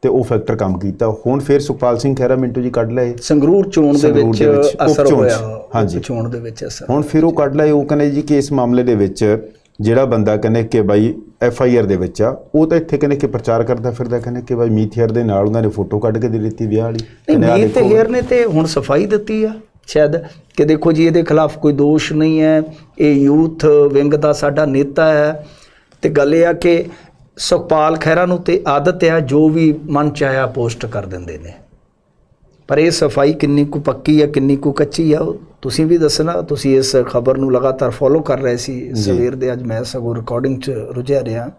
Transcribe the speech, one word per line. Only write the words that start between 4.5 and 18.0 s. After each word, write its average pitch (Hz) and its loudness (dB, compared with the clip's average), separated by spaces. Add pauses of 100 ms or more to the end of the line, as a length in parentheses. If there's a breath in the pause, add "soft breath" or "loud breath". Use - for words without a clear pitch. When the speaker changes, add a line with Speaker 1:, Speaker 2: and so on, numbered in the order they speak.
Speaker 2:
ਅਸਰ 147 2
Speaker 1:
ਉਪ 139 4
ਚੋਣ 139 4
Speaker 2:
ਹੋਇਆ, 123 2
Speaker 1:
ਚ। 110 -10
ਹਾਂਜੀ। 98 0
Speaker 2:
ਉਪ - -8
ਚੋਣ 117 -6
ਦੇ 120 -8
ਵਿੱਚ 113 -12
ਅਸਰ। - -14
Speaker 1:
ਹੁਣ 143 0
ਫਿਰ 156 0
ਉਹ 165 2
ਕੱਢ 143 0
ਲਏ, 151 2
ਉਹ 147 2
ਕਹਿੰਦੇ 147 0
ਜੀ 143 -2
ਕਿ 143 0
ਇਸ 143 -2
ਮਾਮਲੇ 123 2
ਦੇ 123 2
ਵਿੱਚ 104 0 (300 loud breath)
ਜਿਹੜਾ 113 2
ਬੰਦਾ 110 0
ਕਹਿੰਦੇ 110 0
ਕਿ 113 0
ਬਾਈ 104 2 (280)
ਐਫ 120 0
ਆਈ 123 2
ਆਰ 113 2
ਦੇ 98 0
ਵਿੱਚ 90 -4
ਆ, 127 0 (180)
ਉਹ 156 4
ਤਾਂ 165 0
ਇੱਥੇ 160 -2
ਕਹਿੰਦੇ 143 0
ਕਿ 139 -4
ਪ੍ਰਚਾਰ 117 -2
ਕਰਦਾ 120 -4
ਫਿਰਦਾ, 120 -6
ਕਹਿੰਦੇ 120 -8
ਕਿ 123 -6
ਬਾਈ 117 0
ਮੀਥੇਰ 107 0
ਦੇ 117 0
ਨਾਲ 101 2
ਉਹਨਾਂ 113 0
ਨੇ 110 2
ਫੋਟੋ 104 -4
ਕੱਢ 110 -2
ਕੇ 117 -2
ਦੇ 113 -2
ਦਿੱਤੀ 110 -6
ਵਿਆਹ 107 0
ਵਾਲੀ। 113 -6
Speaker 2:
ਨਹੀਂ, - -16
Speaker 1:
ਕਹਿੰਦੇ 302 2
ਆਹ 233 4
Speaker 2:
ਮੀਤ 214 2
Speaker 1:
ਦੇਖੋ। 226 4
Speaker 2:
ਹੇਅਰ 220 4